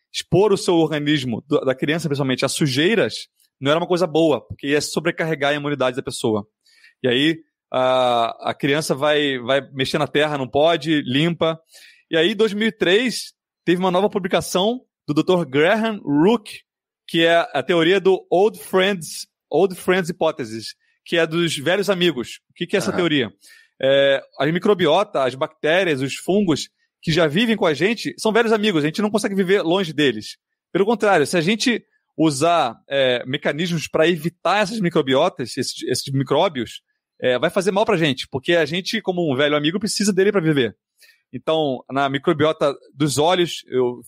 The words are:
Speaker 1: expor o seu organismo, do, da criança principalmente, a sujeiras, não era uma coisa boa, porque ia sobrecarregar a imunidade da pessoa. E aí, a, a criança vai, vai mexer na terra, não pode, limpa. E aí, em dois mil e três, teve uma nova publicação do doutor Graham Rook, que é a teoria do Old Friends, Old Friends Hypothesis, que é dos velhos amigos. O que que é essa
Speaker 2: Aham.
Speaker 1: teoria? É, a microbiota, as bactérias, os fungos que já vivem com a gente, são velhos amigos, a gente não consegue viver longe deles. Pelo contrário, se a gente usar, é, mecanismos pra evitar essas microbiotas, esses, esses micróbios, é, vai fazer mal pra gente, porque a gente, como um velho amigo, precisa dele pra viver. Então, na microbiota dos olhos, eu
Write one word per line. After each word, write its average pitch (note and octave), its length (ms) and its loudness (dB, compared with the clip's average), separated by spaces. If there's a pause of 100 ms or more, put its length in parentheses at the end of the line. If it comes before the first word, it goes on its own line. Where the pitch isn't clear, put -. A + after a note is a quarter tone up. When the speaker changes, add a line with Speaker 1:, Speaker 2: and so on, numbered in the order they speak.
(120)
Speaker 1:
expor G3 420 2
o F#3+ 40 0
seu F3+ 180 0
organismo, D3 720 0
do, C#3+ 140 0
da B2+ 160 -2
criança D#3 320 -2
principalmente, C3+ 380 -2
a C3 40 0
sujeiras, D3+ 760 0 (320)
não C3+ 100 -2
era D#3 100 2
uma F3 80 -6
coisa F3+ 200 0
boa, D3+ 340 2
porque - 260 -12
ia C#3+ 140 2
sobrecarregar D#3+ 680 -2
a D3 40 0
imunidade C#3 420 -2
da C3 40 -6
pessoa. A2 460 -2 (560)
E C3 40 2
aí, D3+ 320 0 (320)
a, B2+ 800 0
a - 20 -2
criança D3+ 420 -2
vai, D3 440 0
vai C3 220 0 (120)
mexer C3+ 240 -2
na D3 100 -2
terra, D3 300 0
não C3 100 -4
pode, D3+ 540 2
limpa. D#3+ 580 -2 (500)
E E3 80 -4
aí, E3+ 140 2
em A3+ 40 -6
dois G3+ 180 0
mil G#3 140 0
e G#3+ 40 -2
três, G#3 600 0 (320)
teve F3 140 2
uma F#3 120 0
nova F#3+ 180 2
publicação F#3+ 720 -2 (240)
do D3+ 80 -4
doutor E3 320 2
Graham G3 580 0
Rook, E3 580 0 (460)
que E3 180 0
é E3+ 120 6 (160)
a C#3 80 -2
teoria F3 380 4
do F#3 300 2
Old F#3+ 300 2
Friends, F#3+ 680 -2 (220)
Old F#3 260 0
Friends F#3 340 0
Hypothesis, B2+ 680 -4 (300)
que E3+ 120 -2
é E3 100 2
dos D#3+ 300 -2
velhos F3 320 -2
amigos. F3 500 -2 (100)
O - 40 -20
que G3+ 120 -8
que G3+ 100 -4
é A3+ 40 2
essa G#3 100 -4
Speaker 2:
Aham. F3+ 80 -4
Speaker 1:
teoria? D3+ 360 0 (480)
É, C#3 400 4 (160)
a C#3 80 -2
microbiota, F3 760 0
as B2+ 100 -2
bactérias, D3+ 680 -2
os C3+ 140 -6
fungos F#3 540 -2 (320)
que E3+ 100 -4
já D#3+ 140 2
vivem G#3 320 0
com G3+ 80 0
a D#3+ 80 2
gente, E3+ 460 -2
são A3 120 -2
velhos A3 200 2
amigos, G#3 320 0
a D3+ 40 0
gente D#3+ 140 -4
não G#3+ 80 0
consegue G#3 240 -2
viver F#3+ 300 2
longe E3+ 280 0
deles. C3 460 -2 (340)
Pelo F#3 140 2
contrário, G3+ 400 2
se F3+ 100 -4
a E3+ 60 2
gente G#3+ 420 0 (320)
usar, D3+ 600 2 (120)
é, B2+ 380 0
mecanismos D3+ 640 -4
pra D#3+ 200 2
evitar E3+ 540 0
essas G#3+ 180 -4
microbiotas, D3 760 0
esses, - 260 -6
esses C3 300 -4
micróbios, C#3 720 -2 (360)
é, B2 200 0
vai D3+ 100 0
fazer G3 220 -2
mal G3 140 2
pra G#3 120 0
gente, D#3 320 0
porque C#3+ 240 -2
a E3 120 4
gente, F3+ 360 -6
como F3 300 -2
um B2+ 40 0
velho D3 200 2
amigo, D3+ 240 0
precisa G#3 340 -2
dele F#3+ 180 2
pra G3 100 2
viver. C#3 340 0 (580)
Então, D3 560 -2
na C#3 180 0
microbiota D3+ 680 0 (180)
dos C3+ 240 -2
olhos, E3+ 500 2
eu B2 400 -2